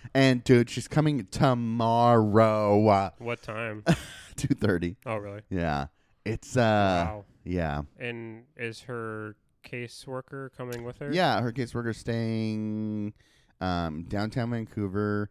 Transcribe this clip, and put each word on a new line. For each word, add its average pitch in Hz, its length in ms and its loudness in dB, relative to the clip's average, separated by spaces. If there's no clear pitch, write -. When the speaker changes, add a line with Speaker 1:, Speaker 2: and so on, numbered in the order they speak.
Speaker 1:
And, 131 300 4
dude, 120 260 6
she's - 180 -10
coming 147 420 0
tomorrow. 110 1900 4
Speaker 2:
What 117 240 -8
time? 110 420 -10
Speaker 1:
<laughs> - 260 -20
Two 139 180 0
thirty. 87 500 0
Speaker 2:
Oh, 113 140 -6
really? 104 320 -12
Speaker 1:
Yeah. 80 380 -2
It's, 113 320 -6
uh, 101 520 4
Speaker 2:
Wow. 104 160 -10
Speaker 1:
yeah. 80 380 -2
Speaker 2:
And 117 460 -12
is 113 260 -10
her 110 540 -10
caseworker 131 920 -12
coming 123 280 -10
with 123 160 -12
her? 147 120 -6
Speaker 1:
Yeah, 147 300 2
her 120 100 -2
caseworker's 117 460 -4
staying, 107 1120 -4
um, 85 440 -2
downtown 110 480 -4
Vancouver, 104 800 -2